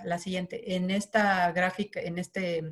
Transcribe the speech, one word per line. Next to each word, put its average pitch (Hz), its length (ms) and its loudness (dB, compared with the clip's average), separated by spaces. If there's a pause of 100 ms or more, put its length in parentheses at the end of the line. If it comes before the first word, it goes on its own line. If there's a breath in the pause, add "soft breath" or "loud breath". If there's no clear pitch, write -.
La 175 140 -2
siguiente, 185 580 -4
en 180 120 0
esta 196 640 4
gráfica, 185 480 0
en 170 180 -6
este 180 420 -2 (120)